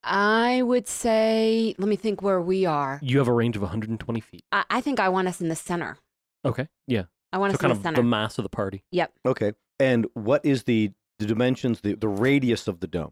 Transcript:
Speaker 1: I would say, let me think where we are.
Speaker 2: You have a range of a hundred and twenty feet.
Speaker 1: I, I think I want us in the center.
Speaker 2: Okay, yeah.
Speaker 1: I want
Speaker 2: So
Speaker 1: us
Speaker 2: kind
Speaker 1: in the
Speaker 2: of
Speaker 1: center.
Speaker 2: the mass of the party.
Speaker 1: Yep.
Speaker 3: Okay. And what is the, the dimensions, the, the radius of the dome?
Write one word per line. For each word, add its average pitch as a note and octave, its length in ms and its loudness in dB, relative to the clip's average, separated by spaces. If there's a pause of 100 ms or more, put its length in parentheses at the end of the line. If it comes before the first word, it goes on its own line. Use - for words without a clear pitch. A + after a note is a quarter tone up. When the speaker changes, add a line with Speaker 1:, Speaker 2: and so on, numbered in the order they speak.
Speaker 1:
I A3+ 600 2
would B3 240 0
say, A3 880 2
let F#3+ 100 -2
me G#3+ 80 2
think G3 280 -4
where F#3+ 180 2
we F#3 240 2
are. C#3+ 380 -2
Speaker 2:
You C3+ 160 4
have C3 80 4
a B2 60 2
range A#2 220 2
of G2+ 60 -4
a G2 60 -4
hundred G#2+ 240 -6
and A2 80 -6
twenty A#2 200 -6
feet. - 320 -18
Speaker 1:
I, G3 200 -2
I A#3 100 0
think B3+ 180 -2
I F#3+ 100 2
want F#3 180 0
us F3+ 140 -6
in E3+ 60 -4
the D#3+ 80 -2
center. E3+ 400 -6 (480)
Speaker 2:
Okay, B2+ 240 -2 (200)
yeah. A2 160 0 (280)
Speaker 1:
I F#3 60 -6
want G3 140 0
Speaker 2:
So - 60 0
Speaker 1:
us - 40 -2
Speaker 2:
kind C#3+ 100 2
Speaker 1:
in A#2 40 2
the G2+ 40 -8
Speaker 2:
of G2 40 -14
Speaker 1:
center. D#3+ 140 -2
Speaker 2:
the A#2+ 100 2
mass A2 320 -2
of A2 40 -4
the F#2+ 60 -8
party. G2 420 -6
Speaker 1:
Yep. F3 220 -2 (140)
Speaker 3:
Okay. A2 240 0 (280)
And B2 360 4
what A#2 280 0
is C#3 200 2
the, A2 280 2 (280)
the G#2+ 80 -4
dimensions, A#2 540 0
the, G2+ 120 -2
the G#2+ 140 -4
radius A#2+ 600 2
of F2+ 120 -6
the F#2 80 -8
dome? D#2 240 -6